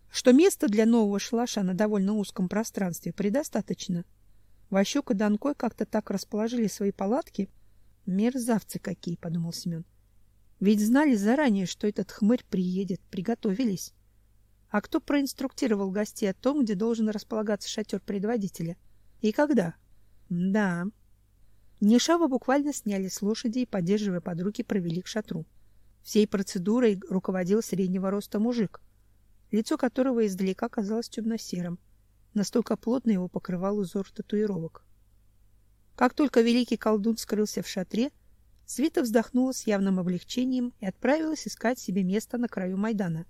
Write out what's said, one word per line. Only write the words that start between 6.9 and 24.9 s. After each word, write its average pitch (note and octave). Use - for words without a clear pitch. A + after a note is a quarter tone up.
палатки. G3+
«Мерзавцы A3+
какие», F3
подумал E3+
Семен. E3+
«Ведь G#3
знали B3+
заранее, G#3
что -
этот G#3
хмырь A3
приедет, F#3
приготовились». G3+
А G#3
кто -
проинструктировал B3+
гостей G#3
о F#3
том, C#4+
где G#3+
должен A3
располагаться G#3+
шатер G#3
предводителя? G3
И G#3+
когда? A#3
Да. F#3
Нишава C4+
буквально C#4
сняли G3
с -
лошади A3
и, B3
поддерживая F#3+
под F3
руки, G#3
провели F3